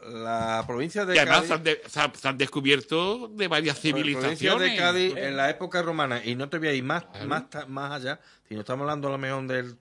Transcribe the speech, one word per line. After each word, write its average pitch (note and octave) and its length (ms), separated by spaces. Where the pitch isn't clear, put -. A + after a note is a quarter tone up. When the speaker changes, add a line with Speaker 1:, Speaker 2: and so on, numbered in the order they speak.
Speaker 1:
La, A2+ 540
la A2+ 80
provincia D#3+ 380
de F3+ 100
Speaker 2:
Y F3+ 40
además D3+ 240
Speaker 1:
Cádiz E3 40
Speaker 2:
se E3+ 60
han D#3+ 100
de-, D#3 240
se - 140
han, C#3+ 120
se - 140
han C3+ 100
descubierto D3+ 920
de G#3 180
varias D#3 300
Speaker 1:
La D#3 160
provincia D3 280
Speaker 2:
civilizaciones. D#3+ 520
Speaker 1:
de G#3 40
Cádiz, F3+ 380
en C#3 220
la C#3 120
época F3 320
romana, D3 420
y A#2+ 120
no C#3 140
te E3+ 80
voy D#3+ 100
a D3 60
ir C3 100
más, D#3 220
Speaker 2:
Claro. - 220
Speaker 1:
más D3+ 220
ta-, D3+ 160
más C3+ 280
allá, C#3 260
si G#2+ 60
no G#2+ 40
estamos C3 240
hablando D3 240
a C3+ 40
lo C3+ 60
mejor C3+ 300
del B2 340